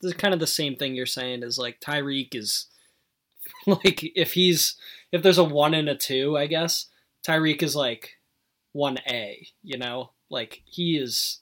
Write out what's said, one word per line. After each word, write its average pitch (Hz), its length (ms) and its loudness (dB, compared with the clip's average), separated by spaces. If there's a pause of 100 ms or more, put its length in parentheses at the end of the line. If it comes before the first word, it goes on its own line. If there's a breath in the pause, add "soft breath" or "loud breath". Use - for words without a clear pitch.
is 180 100 -2
kind 190 220 2
of 170 60 0
the 156 60 0
same 143 300 -2
thing 131 180 -4
you're 127 120 -4
saying 127 360 -6
is, 120 160 -6
like, 120 220 -6
Tyreek 139 540 -4
is, 107 320 -4 (500 soft breath)
<laughs> - 500 -12
like, 190 380 4 (100)
if 165 200 0
he's, 175 420 4 (340 loud breath)
if 170 120 0
there's 180 160 8
a 180 40 8
one 151 320 4
and 151 140 2
a 139 80 0
two, 139 400 0
I 147 100 0
guess, 160 400 -2 (400 soft breath)
Tyreek 160 360 2
is, 147 120 0
like, 127 440 -4 (540)
one 139 260 -2 (100)
A, 117 400 -8 (160)
you 139 140 -10
know? 123 340 -8 (180)
Like, 120 340 -10
he 170 320 -2
is - 460 -4